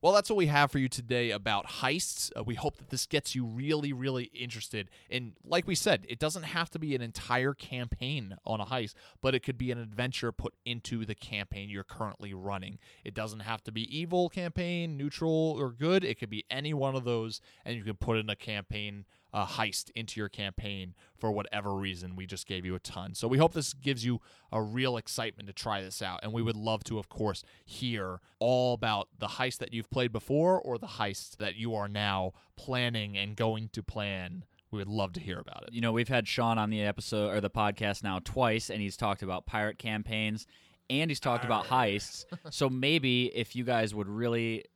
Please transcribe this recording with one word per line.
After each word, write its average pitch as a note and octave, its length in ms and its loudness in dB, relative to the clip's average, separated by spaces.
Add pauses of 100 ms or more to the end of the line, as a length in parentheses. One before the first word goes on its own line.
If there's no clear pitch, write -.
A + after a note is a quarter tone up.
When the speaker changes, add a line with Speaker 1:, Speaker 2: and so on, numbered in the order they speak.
Speaker 1:
Well, F3+ 120 8
that's G3+ 180 6
what A3 40 4
we F3+ 120 6
have D3 240 6
for D3 80 2
you C3 100 4
today A#2+ 400 0
about G#2 380 0
heists. - 680 -2
Uh, - 80 -4
we A#2+ 120 -2
hope D3 220 -2
that - 120 -20
this - 160 -2
gets - 300 0
you B2+ 100 0
really, C#3+ 480 0
really B2+ 300 -2 (100)
interested A2 560 -6 (220)
in, B2 220 -4 (100)
like F3 240 2
we F#3 80 2
said, F#3+ 340 4
it A#2+ 80 -6
doesn't D#3 240 0
have E3+ 300 -2
to D#3+ 80 -6
be D3+ 160 0
an B2 80 0
entire B2 500 2
campaign B2 920 -4
on A2 160 -2
a G2+ 60 -2
heist, A#2 300 -4 (260)
but C3 140 4
it B2 60 4
could B2 180 -4
be B2 120 0
an A#2+ 60 -2
adventure A#2+ 540 -2
put - 240 -6 (100)
into A#2 400 -2
the G#2+ 80 -4
campaign G2+ 560 -6
you're G2 140 -6
currently G2+ 500 -8
running. G2 460 -6 (260)
It G#2+ 80 -8
doesn't A2 280 -4
have A2 240 -4
to A2 60 -6
be A2 240 -4
evil F3 320 2
campaign, E3+ 720 -2
neutral, D#3+ 600 2
or C3+ 120 0
good. E3 320 4
It A2+ 140 -2
could G#2 140 -6
be G#2+ 180 -6
any D3 240 -2
one C3+ 220 2
of C3 80 -2
those, A2+ 360 -2 (240)
and A#2+ 140 -4
you G#2+ 60 -8
can G#2+ 120 -4
put A2+ 220 2
in G#2+ 100 0
a G#2 80 -2
campaign, G#2 680 -4 (280)
uh, G#2 120 2
heist - 500 0
into A2+ 240 -6
your G#2 100 0
campaign G2 640 -6 (220)
for A2 160 2
whatever G2+ 440 0
reason. F#2 420 -4
We F#2 80 -8
just F#2 220 -8
gave F2+ 180 -4
you F2+ 100 0
a F2+ 40 -4
ton. F#2+ 340 -8
So A2+ 160 -2
we C3+ 80 6
hope E3 160 8
this D#3 200 -2
gives C3 300 -2
you A#2+ 160 2 (320)
a A2 100 0
real A#2+ 360 0
excitement A2 500 -6
to F#2+ 60 -14
try G#2 280 -4
this F#2+ 200 -8
out, F#2 220 -6
and G#2+ 100 -6
we A#2 80 0
would A2+ 160 0
love A2 280 0
to, A2+ 120 -4
of G2+ 100 -6
course, G#2 360 0 (200)
hear G2+ 560 -4 (200)
all B2 340 6
about G#2+ 340 0 (120)
the G#2+ 80 -4
heist B2+ 320 -2
that - 140 -6
you've A2+ 180 -6
played B2 200 2
before D#3 480 4
or B2 180 -2
the A2+ 100 -8
heist - 500 -4
that G2+ 180 -4
you A2 200 -2
are G2+ 120 -2
now G2 460 0 (240)
planning A#2 600 0
and G2+ 200 -2
going A2 320 0
to - 140 -8
plan. F#2 600 -4 (260)
We G#2+ 100 -4
would G2 80 -4
love G2+ 260 0
to F2+ 80 -6
hear F2+ 180 -4
about - 240 -12
it. - 100 -14
Speaker 2:
You A#2 80 -2
know, A#2 100 4
we've A2+ 180 4
had A#2+ 180 4
Sean A#2 300 4
on G#2+ 120 2
the G#2+ 120 0
episode G#2 540 2
or G#2+ 60 6
the G2 80 2
podcast G#2 540 0
now F#2+ 200 -2
twice, A2+ 460 2
and G#2 120 -2
he's G2+ 160 -2
talked G2+ 260 0
about F#2 220 -4
pirate G#2+ 320 0
campaigns G#2+ 680 -2 (440)
and D3+ 220 2
he's C3+ 100 -2
talked B2 240 2
about A2+ 260 2
Speaker 1:
Arr. B2+ 160 6
Speaker 2:
heists. - 380 -2 (240)
So C#3 200 2
maybe B2+ 560 4 (100)
if A#2 200 -2
you B2 80 -2
guys A2+ 320 2
would G2+ 140 0
really A2+ 560 0 (100)